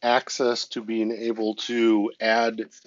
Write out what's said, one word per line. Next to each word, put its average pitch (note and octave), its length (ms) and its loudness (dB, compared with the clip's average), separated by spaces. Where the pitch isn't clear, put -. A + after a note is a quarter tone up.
access A#2+ 640 0
to A#2+ 120 -8
being A2 300 -2
able A2 440 -4
to A2 640 2
add A2+ 500 0